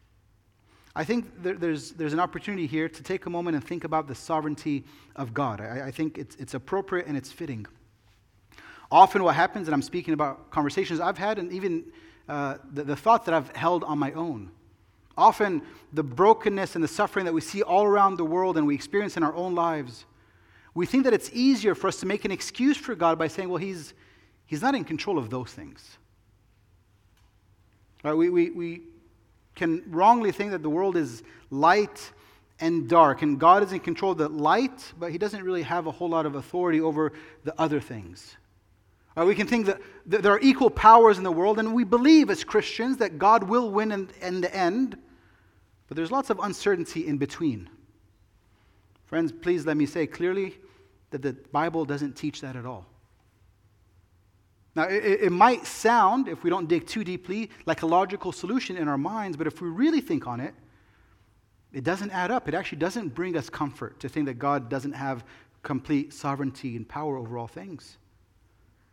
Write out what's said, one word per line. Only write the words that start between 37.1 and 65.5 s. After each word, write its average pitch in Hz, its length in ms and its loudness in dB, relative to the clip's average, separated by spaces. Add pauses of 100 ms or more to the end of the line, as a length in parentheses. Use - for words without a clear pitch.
the - 160 -8
other 151 200 0
things. 98 580 -14 (800)
Right? 165 100 2
We 202 80 6
can 208 140 0
think 226 180 0
that 190 160 -2 (260)
th-, 190 140 0
there 202 100 6
are 208 100 4
equal 262 280 6
powers 220 480 10
in 185 60 -6
the 185 80 -2
world, 190 260 2
and 220 160 -2
we 240 120 2
believe 247 440 8
as 196 140 -2
Christians 240 540 -2
that 180 200 -2
God 202 280 6
will 226 260 0
win 214 200 0
in, 196 180 -6 (120)
in 180 200 -4
the 175 140 -4
end, 196 400 0 (920)
but 143 100 -10
there's 165 140 -4
lots 180 180 -2
of 202 100 0
uncertainty 180 680 -2
in 147 100 -2
between. 131 500 -4 (1400)
Friends, 160 240 -2
please 175 340 -2
let 156 100 0
me 147 120 2
say 151 180 -2
clearly 185 500 -4 (540)
that 135 140 -10
the 135 100 -4
Bible 160 520 -2
doesn't 143 300 -6
teach - 260 -8
that 131 140 -12
at 120 120 -12
all. 104 180 -14 (1900)
Now, 160 80 0
it, 196 200 0
it, 202 180 2
it 190 100 4
might 220 340 6
sound, 226 600 4
if 165 160 -10
we 170 80 2
don't 175 160 -2
dig 165 180 2
too - 180 -8
deeply, 185 460 -8 (160)
like 160 160 -2
a 170 60 -2
logical 185 440 0
solution 190 460 -4
in 156 100 -2
our 143 100 0
minds, 190 380 -6
but 156 120 -4
if 151 120 -6
we 175 100 -6
really 269 320 2
think 143 260 -4
on 120 120 -8
it, 151 140 -8 (1200)
it 135 100 -10
doesn't 190 280 -4
add 180 180 -2
up. 233 180 -4
It 147 60 -4
actually 175 240 -6
doesn't 170 380 -4
bring 180 220 -4
us 139 120 -6
comfort - 520 -10
to 135 80 -10
think 151 180 -4
that 123 100 -8
God 139 320 -2
doesn't 139 220 -6
have 135 320 -8 (400)